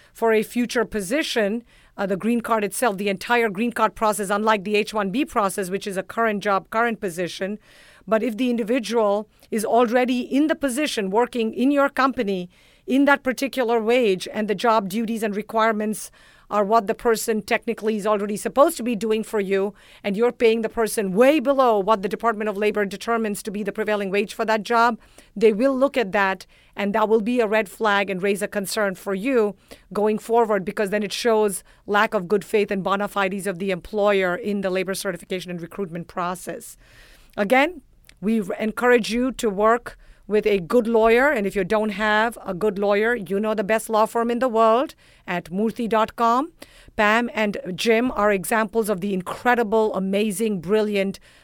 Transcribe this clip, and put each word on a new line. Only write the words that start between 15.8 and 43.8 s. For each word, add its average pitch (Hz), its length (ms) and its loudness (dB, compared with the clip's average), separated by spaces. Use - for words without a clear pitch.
are 208 160 2
what 220 200 2
the 220 80 -2
person 220 480 0
technically 220 540 -2
is 196 100 -4
already 208 300 0
supposed 285 400 2
to 240 80 -8
be 240 100 -2
doing 220 300 -2
for 214 160 -4
you, 196 340 0
and 202 140 -2
you're 240 160 2
paying 226 300 2
the 220 40 -4
person 214 460 -2
way 269 260 6
below 254 400 4
what 196 220 2
the 202 80 -4
Department 220 400 -2
of 196 80 -6
Labor 208 260 0
determines 208 580 -4
to 214 100 -8
be 208 120 -6
the 196 80 -4
prevailing 208 380 -2
wage 202 240 -2
for 233 100 -4
that 220 200 0
job, 233 360 2
they 214 200 6
will 262 200 2
look 262 220 2
at 208 160 -2
that, 190 340 0
and 202 180 -2
that 220 140 2
will 220 140 4
be 247 180 -2
a 220 80 4
red 214 220 0
flag 202 400 2
and 180 120 -4
raise 202 200 0
a 202 80 -4
concern 202 460 -2
for 196 200 -6
you 214 400 0
going 208 240 0
forward, 220 480 2
because 208 240 -4
then 208 140 -2
it 185 100 -6
shows 214 500 0
lack 208 260 2
of 185 140 -2
good 202 160 0
faith 208 260 0
and 196 140 -2
bona 196 240 0
fides 196 400 -2
of 185 100 -6
the 190 140 -4
employer 190 640 0
in 202 240 -4
the 190 100 -2
labor 185 240 -2
certification 180 580 -8
and 170 100 -8
recruitment 170 480 -10
process. 180 680 -8
Again, 262 440 2
we 220 220 0
r-, 180 180 -6
encourage 226 500 2
you 240 220 -2
to 220 180 -2
work 220 480 0
with 208 180 2
a 202 140 2
good 220 280 2
lawyer. 233 420 4
And 220 160 0
if 190 120 -4
you 190 80 0
don't 214 240 0
have 214 560 0
a 196 80 -6
good 202 260 -2
lawyer, 208 360 2
you 196 220 -4
know 214 160 -2
the 214 120 -2
best 220 240 -2